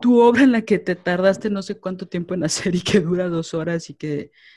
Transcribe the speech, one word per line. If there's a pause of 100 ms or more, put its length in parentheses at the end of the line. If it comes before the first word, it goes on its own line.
tu
obra
en
la
que
te
tardaste
no
sé
cuánto
tiempo
en
hacer
y
que
dura
dos
horas
y
que (260)